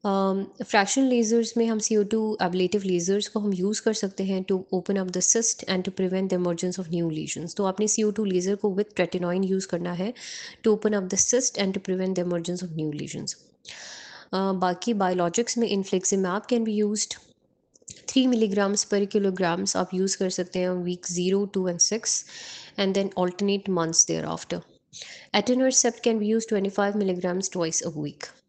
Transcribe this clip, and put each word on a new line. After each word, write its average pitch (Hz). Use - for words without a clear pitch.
Um, 196
फ्रैक्शन 208
लेजर्स 233
में 233
हम 220
सीओ 208
टू 214
ablative 185
lasers 185
को -
हम 208
यूज़ 190
कर 220
सकते 196
हैं 190
to 190
open 196
up 180
the 180
cyst -
and 185
to 190
prevent 190
the 180
emergence 180
of 165
new 170
lesions। 151
तो 208
आपने 196
सीओ 214
टू 214
लेजर 185
को 202
with 196
tretinoin 180
यूज़ 190
करना 175
है 185
to 214
open 214
up 185
the 190
cyst -
and 190
to 196
prevent 185
the 175
emergence 175
of 165
new 156
lesions। 147
अ, 190
बाकी 180
बायोलॉजिक्स 185
में 226
infliximab 190
can 233
be 208
used, 208
three 262
milligrams 202
per 202
kilograms 190
आप 185
यूज़ 190
कर 185
सकते 180
हैं 180
week 180
zero, 185
two 185
and 175
six -
and 196
then 196
alternate 196
months 160
thereafter। 165
Etanercept 247
can 220
be 214
used 220
twenty-five 202
milligrams 180
twice 165
a 151
week। -